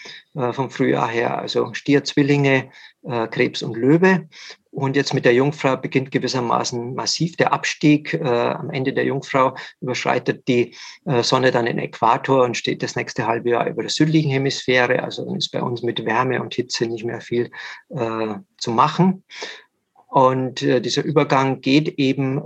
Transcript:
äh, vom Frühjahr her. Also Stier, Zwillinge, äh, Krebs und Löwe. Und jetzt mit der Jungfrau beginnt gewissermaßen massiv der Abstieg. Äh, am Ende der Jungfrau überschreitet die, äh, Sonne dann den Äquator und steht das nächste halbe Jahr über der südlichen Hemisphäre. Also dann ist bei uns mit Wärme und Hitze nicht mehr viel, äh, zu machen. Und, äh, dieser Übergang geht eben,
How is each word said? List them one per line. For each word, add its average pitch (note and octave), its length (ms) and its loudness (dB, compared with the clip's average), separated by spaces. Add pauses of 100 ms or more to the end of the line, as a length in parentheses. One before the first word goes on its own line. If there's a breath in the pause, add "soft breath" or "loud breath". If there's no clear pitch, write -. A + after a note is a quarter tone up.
(340 loud breath)
äh, B2 200 -2
vom B2+ 160 -4
Frühjahr C3 400 0
her. A#2+ 280 -2
Also A#2+ 360 -2
Stier, C#3+ 300 2
Zwillinge, C#3 680 2 (360 loud breath)
äh, A2+ 220 -2
Krebs - 340 -2
und A2+ 140 -6
Löwe. E3 520 4 (440 loud breath)
Und C3+ 220 -2
jetzt C#3 200 0
mit C3+ 100 0
der B2+ 80 6
Jungfrau C3+ 460 2
beginnt - 320 -2
gewissermaßen B2 840 -2
massiv B2 420 -4
der - 180 2
Abstieg. D3 580 2
Äh, E3 60 0
am B2 500 0
Ende C3+ 240 -2
der B2+ 120 0
Jungfrau C3 500 0 (260 loud breath)
überschreitet B2+ 680 -2
die, A#2+ 280 2 (300 loud breath)
äh, A#2+ 160 2
Sonne C3 280 2
dann A#2+ 140 2
den A#2+ 140 -2
Äquator C3 680 2
und A#2+ 140 -2
steht - 240 -4
das - 120 -4
nächste A#2 320 -4
halbe A#2 240 0
Jahr A#2+ 180 2
über - 140 -6
der A2 80 -6
südlichen D#3 400 2
Hemisphäre. B2+ 720 0
Also - 220 -8
dann A#2+ 120 -6
ist - 140 -6
bei B2+ 120 -6
uns B2 200 -4
mit A#2 220 -4
Wärme A#2+ 380 0
und A2+ 120 -10
Hitze - 320 -4
nicht A2+ 180 -6
mehr A#2 180 -6
viel, A#2 280 -4 (380 loud breath)
äh, A2+ 460 -4 (240)
zu - 120 -6
machen. D#3 540 2 (840 loud breath)
Und, C3 540 2
äh, C3+ 180 2
dieser A#2 240 -2
Übergang C#3+ 560 2
geht D3+ 380 2
eben, C3+ 480 0